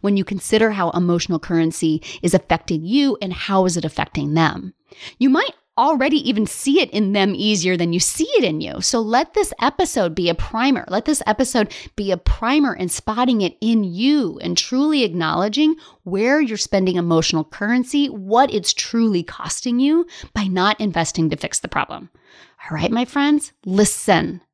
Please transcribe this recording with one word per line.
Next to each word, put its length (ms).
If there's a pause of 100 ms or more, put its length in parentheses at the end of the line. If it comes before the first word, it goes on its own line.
when 160
you 60
consider 480
how 180
emotional 480
currency 640 (180)
is 140
affecting 500
you 380
and 100
how 320
is 140
it 80
affecting 480
them. 400 (440)
You 120
might 220 (260)
already 480
even 200
see 340
it 80
in 240
them 240
easier 400
than 160
you 80
see 260 (120)
it 60
in 180
you. 180
So 180
let 360
this 260
episode 540
be 160
a 40
primer. 540
Let 160
this 220
episode 440 (260)
be 140
a 60
primer 580
in 140
spotting 540
it 180
in 240
you 560
and 160
truly 480
acknowledging 720 (280)
where 360
you're 160
spending 400
emotional 480
currency, 640
what 480
it's 180
truly 500
costing 560
you 280 (260)
by 120
not 360
investing 480
to 80
fix 220
the 100
problem. 400 (560)
All 100
right, 160
my 140
friends, 480 (140)
listen. 720 (120)